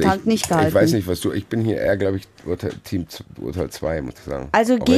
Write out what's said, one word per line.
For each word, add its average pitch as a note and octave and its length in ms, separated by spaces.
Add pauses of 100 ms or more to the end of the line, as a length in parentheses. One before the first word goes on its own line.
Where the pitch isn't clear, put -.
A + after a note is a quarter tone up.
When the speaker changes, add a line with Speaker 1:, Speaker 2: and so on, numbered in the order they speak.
Speaker 1:
hat - 20
Speaker 2:
ich, G3 60
Speaker 1:
halt F#3+ 160
nicht A3 220
gehalten. D#3+ 200
Speaker 2:
ich - 60
weiß G#2+ 180
nicht, G#2 160
was F2 120
du, F#2 120
ich G2+ 140
bin A#2 160
hier A2 140
eher, D2+ 220
glaub G2 160
ich, G2 120 (200)
Urteil, F2+ 260 (120)
Team F2 220
Z-, - 180 (140)
Urteil D2 320
zwei, D#2+ 300
muss B1+ 180
ich - 60
sagen. C#2 280
Speaker 1:
Also A3+ 220
Speaker 2:
Auch A#3+ 40
wenn's - 80 (120)